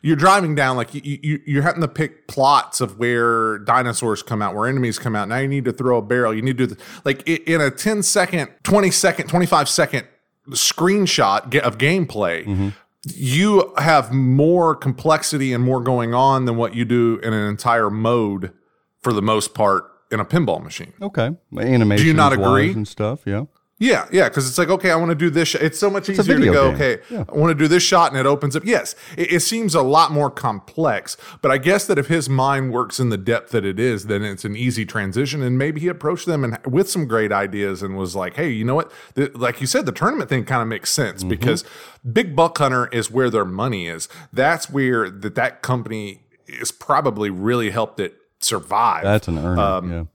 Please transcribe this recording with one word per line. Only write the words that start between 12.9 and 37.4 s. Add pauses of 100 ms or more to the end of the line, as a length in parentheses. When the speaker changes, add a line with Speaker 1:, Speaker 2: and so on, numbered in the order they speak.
Speaker 1:
you
have
more
complexity
and
more
going
on
than
what
you
do
in
an
entire
mode, (480)
for
the
most
part, (260)
in
a
pinball
machine. (100)
Speaker 2:
Okay. (280)
Animation
Speaker 1:
Do
you
not
Speaker 2:
wise
Speaker 1:
agree?
Speaker 2:
and
stuff,
yeah. (360)
Speaker 1:
Yeah,
yeah,
'cause
it's
like,
okay,
I
wanna
do
this
sh-,
it's
so
much
Speaker 2:
It's
a
Speaker 1:
easier
to
Speaker 2:
video
Speaker 1:
go,
Speaker 2:
game.
Speaker 1:
okay,
Speaker 2:
Yeah.
Speaker 1:
I
wanna
do
this
shot
and
it
opens
up.
Yes, (240)
it,
it
seems
a
lot
more
complex, (260)
but
I
guess
that
if
his
mind
works
in
the
depth
that
it
is,
then
it's
an
easy
transition,
and
maybe
he
approached
them
and
with
some
great
ideas